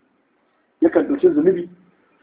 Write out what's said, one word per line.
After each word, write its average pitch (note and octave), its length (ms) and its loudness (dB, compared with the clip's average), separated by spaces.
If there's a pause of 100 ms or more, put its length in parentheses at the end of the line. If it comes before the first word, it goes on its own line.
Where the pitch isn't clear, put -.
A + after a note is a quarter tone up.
(840)
Yakan - 260 0
ɗauki F#3 260 0
zunubi, F3+ 360 -2 (540)